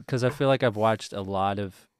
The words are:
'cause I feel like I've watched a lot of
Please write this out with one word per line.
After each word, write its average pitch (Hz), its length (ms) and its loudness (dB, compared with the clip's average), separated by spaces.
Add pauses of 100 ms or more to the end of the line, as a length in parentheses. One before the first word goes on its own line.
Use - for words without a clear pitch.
'cause 123 180 -4
I 127 60 4
feel 135 200 0
like 135 120 2
I've 117 140 2
watched 107 380 0
a 101 80 -6
lot 98 360 0
of 98 300 -8 (120)